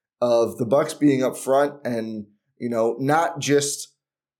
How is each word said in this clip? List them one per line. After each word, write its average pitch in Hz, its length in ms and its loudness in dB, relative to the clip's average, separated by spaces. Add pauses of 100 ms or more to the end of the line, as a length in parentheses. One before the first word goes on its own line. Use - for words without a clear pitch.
(200)
of 117 380 2
the 123 80 -2
Bucks 147 280 0
being 135 280 2
up 123 140 -2
front 143 380 0 (100)
and, 113 420 -6 (320)
you 120 100 -6
know, 117 300 0
not 147 420 0
just 143 540 -2 (460)